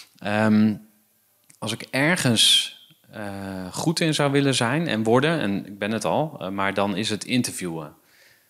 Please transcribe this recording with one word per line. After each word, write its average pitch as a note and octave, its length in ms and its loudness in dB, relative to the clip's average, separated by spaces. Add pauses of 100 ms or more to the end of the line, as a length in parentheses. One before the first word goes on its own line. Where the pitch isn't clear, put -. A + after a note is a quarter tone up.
(180)
ehm, G#2+ 580 4 (840)
als G#2+ 120 -8
ik A#2 100 -8 (100)
ergens, C3+ 880 2 (340)
eh, A2 100 -14 (500)
goed - 280 -2
in D#3+ 140 2
zou C#3+ 180 2
willen C#3 240 2
zijn C3+ 320 0
en A2 160 0
worden, C3+ 360 4
en G2+ 260 -2
ik G2+ 140 -14
ben G#2 120 -2
het A2+ 140 -2
al, C3 340 0
eh, F#2 100 -6
maar G2 240 -2
dan G2+ 240 0
is A2 120 -2
het G#2 160 -4
interviewen. E2+ 680 -4 (560)